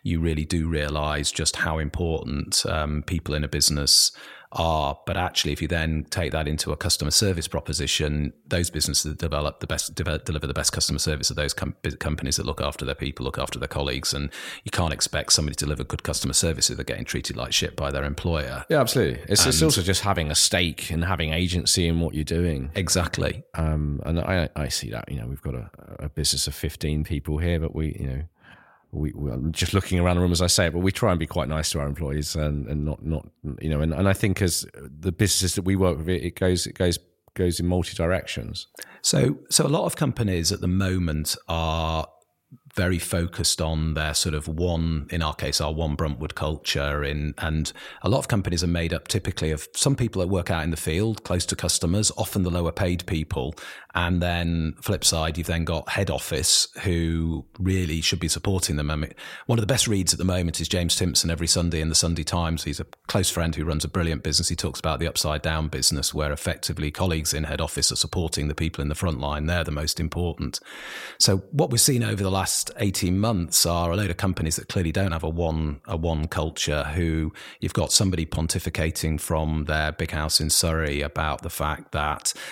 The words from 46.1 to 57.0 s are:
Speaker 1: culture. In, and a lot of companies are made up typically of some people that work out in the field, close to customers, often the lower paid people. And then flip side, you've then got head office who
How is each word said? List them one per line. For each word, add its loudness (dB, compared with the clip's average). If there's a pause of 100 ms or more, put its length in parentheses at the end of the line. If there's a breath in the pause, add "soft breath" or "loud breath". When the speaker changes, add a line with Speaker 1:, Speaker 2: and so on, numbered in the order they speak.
Speaker 1:
culture. -2
In, -2
and 0 (300 loud breath)
a 0
lot 4
of -4
companies 0
are 0
made 0
up -4
typically -2
of -4
some 2
people 0
that 0
work 0
out 0
in 0
the -2
field, 0
close -2
to -2
customers, 0
often 0
the 2
lower 0
paid 0
people. -2 (420 loud breath)
And 4
then 0
flip 0
side, 0
you've -4
then 0
got -2
head 0
office 2 (160)
who 0 (140)